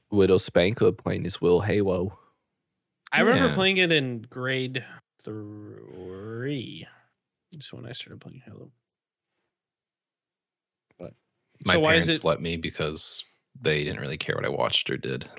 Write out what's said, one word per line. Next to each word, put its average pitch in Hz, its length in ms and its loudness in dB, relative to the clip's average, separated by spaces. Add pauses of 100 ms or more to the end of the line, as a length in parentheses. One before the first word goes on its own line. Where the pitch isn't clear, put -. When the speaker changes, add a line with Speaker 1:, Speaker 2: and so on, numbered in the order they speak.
Speaker 1:
Little 95 300 6
Spanker 95 520 2
playing 95 340 -4
his 90 160 -6
Will 90 200 4
Halo. 98 560 0 (960)
Speaker 2:
I 151 100 2
remember 254 280 4
Speaker 3:
Yeah. - 60 0
Speaker 2:
playing 190 220 4
it 180 140 4
in 127 320 0
grade 127 600 -6 (380)
three. 104 1700 -10 (640)
That's 156 200 -18
when 123 140 -14
I 123 60 -12
started - 300 -14
playing - 240 -20
Halo. - 260 -18 (2250)
But - 160 -14 (520)
Speaker 3:
My 90 80 4
Speaker 2:
so 87 60 6
why 78 160 4
is - 100 2
Speaker 3:
parents - 180 4
Speaker 2:
it - 40 2
Speaker 3:
let 76 140 2
me 85 160 -4
because 78 680 0 (380)
they 76 220 0
didn't - 180 -6
really 69 160 -6
care - 180 -4
what - 100 -4
I - 40 -2
watched - 400 -2
or 65 80 -2
did. 65 420 -8